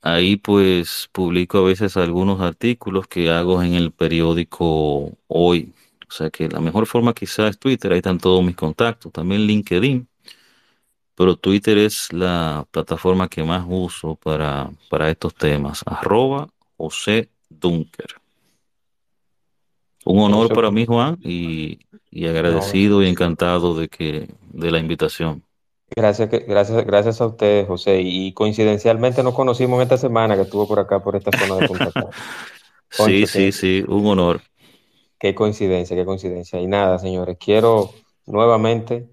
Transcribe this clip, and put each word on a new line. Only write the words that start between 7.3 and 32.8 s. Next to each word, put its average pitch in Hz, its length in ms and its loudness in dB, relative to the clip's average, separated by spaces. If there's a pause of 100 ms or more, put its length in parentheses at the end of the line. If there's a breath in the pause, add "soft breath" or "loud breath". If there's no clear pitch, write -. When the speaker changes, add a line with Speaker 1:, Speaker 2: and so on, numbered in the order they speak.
Speaker 1:
es - 80 -12
Twitter, 123 320 -2
ahí 87 80 2
están 90 180 -2
todos 92 260 4
mis 90 120 0
contactos, 85 560 -4
también 98 340 -2
LinkedIn, 107 600 0 (1040 soft breath)
pero 90 220 2
Twitter 101 420 2
es 107 340 0
la 82 600 -2
plataforma 92 560 0
que - 160 -8
más 87 260 -2
uso 87 460 -6
para, 73 560 -4 (180)
para 78 220 2
estos - 240 -6
temas, 73 500 -2
arroba 135 640 0 (280)
José 107 520 -4 (180)
Dunker. 82 600 -4 (2000)
Un 95 160 2
honor 104 280 4
Speaker 2:
Eso 113 80 0
Speaker 1:
para 113 160 2
mí, 113 160 0
Juan, 127 340 0
y, 82 560 -6 (320)
y - 140 -12
Speaker 2:
No. 82 80 -2
Speaker 1:
agradecido 95 720 2
y 92 40 4
encantado 87 680 0
de 80 120 -4
que, 76 420 -8 (220)
de 82 200 -4
la 82 80 0
invitación. 80 640 -4 (520)
Speaker 2:
Gracias, 107 340 0
que, 113 100 0
gracias, 101 480 0
gracias 104 340 2
a 117 60 0
ustedes, 104 400 2
José. 92 340 0
Y 92 320 -4
coincidencialmente 113 880 0
nos 123 140 0
conocimos 127 480 0
esta 127 140 2
semana 113 380 2
que 98 60 2
estuvo 101 260 -2
por 104 120 0
acá, 98 240 -2
por 98 120 -4
esta 98 220 -4
zona 98 240 0
de - 60 2
Punta 92 240 -2
Cana. - 180 -6
Speaker 1:
<laughs> - 880 -18